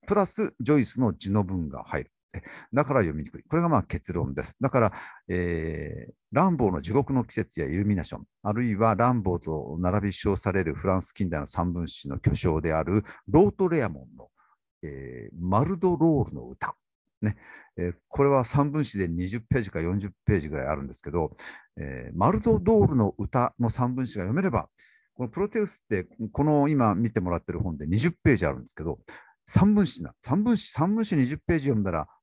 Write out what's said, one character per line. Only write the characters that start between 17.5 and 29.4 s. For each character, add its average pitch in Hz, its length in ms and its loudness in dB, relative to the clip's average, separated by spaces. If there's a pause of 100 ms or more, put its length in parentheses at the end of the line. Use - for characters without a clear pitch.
え 87 120 -2
ー、 85 60 -8 (120)
こ - 160 0
れ 139 60 4
は 135 140 4
三 143 280 2
分 147 120 0
詞 107 140 -6
で 95 100 0
二 85 200 -2
十 110 120 -6
ペ 127 200 0
ー - 20 0
ジ 98 80 -6
か 82 100 -6
四 87 200 -2
十 98 100 -6 (160)
ペ - 80 2
ー 95 60 4
ジ 76 100 -6
ぐ 76 60 -6
ら 69 80 -2
い 65 40 -4
あ 76 80 -2
る 71 60 -4
ん 69 60 -8
で - 80 -14
す - 80 -20
け - 80 -10
ど、 80 260 -2 (400)
え 65 340 -10
ー、 78 60 -10
マ 107 140 4
ル 214 100 0
ド 226 120 4
ロ 214 280 4
ー 190 60 6
ル 160 80 0
の 104 240 4
歌 123 400 0
の 120 100 2
三 123 240 0
分 127 140 -4
詞 104 100 -10
が 95 60 -2
読 101 120 -2
め 180 60 0
れ 185 80 0
ば、 107 200 -2 (440)
こ - 100 -8
の 120 60 -4
プ 165 100 -8
ロ 202 80 -2
テ 214 120 -4
ウ 208 80 0
ス - 160 -18
っ - 40 -20
て、 92 200 -2 (240)
こ 147 120 0
の 147 240 4
今 127 280 4
見 113 160 0
て 113 80 0
も 92 100 0
ら 87 80 2
っ - 40 -8
て - 120 -6
る 82 60 -4
本 85 180 -4
で 71 80 -8
二 104 140 2
十 160 120 2
ペ 160 220 4
ー - 40 6
ジ 82 100 2
あ 71 40 0
る 65 60 -4
ん 62 60 -12
で - 60 -20
す - 40 -20
け 78 100 -12
ど、 80 140 -4 (480)